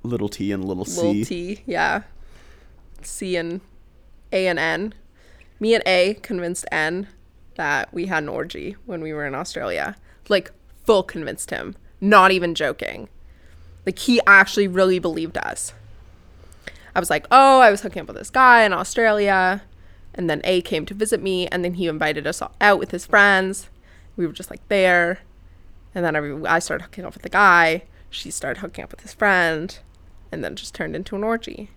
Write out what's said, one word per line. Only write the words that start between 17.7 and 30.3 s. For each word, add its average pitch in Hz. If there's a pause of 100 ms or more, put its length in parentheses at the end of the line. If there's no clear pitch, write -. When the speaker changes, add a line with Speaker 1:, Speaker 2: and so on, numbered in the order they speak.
Speaker 2:
was 196
hooking 180
up -
with 101
this -
guy 247
in 196
Australia." 202 (520)
And 175
then 151
A 185
came 160
to 202
visit 214
me, 185
and 175
then 175
he 175
invited 156
us 151
all -
out 202
with -
his 175
friends. 196 (480)
We 175
were 151
just, -
like, -
there. 185 (720)
And 175
then 160
every-, 147
I 165
started 160
hooking -
up -
with -
the -
guy. 175 (260)
She -
started -
hooking -
up -
with -
his -
friend. 175 (520)